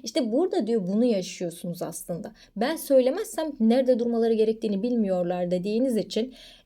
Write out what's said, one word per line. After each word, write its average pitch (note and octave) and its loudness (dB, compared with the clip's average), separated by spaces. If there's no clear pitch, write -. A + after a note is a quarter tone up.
İşte A#3 -2
burada E4 0
diyor G#3+ 0
bunu G#3 0
yaşıyorsunuz F3+ -4
aslında. E3+ -8
"Ben C4+ -2
söylemezsem D4+ 2
nerede B3 4
durmaları A3+ 2
gerektiğini G#3+ 0
bilmiyorlar." F3+ 0
dediğiniz G#3+ 0
için, A3 -2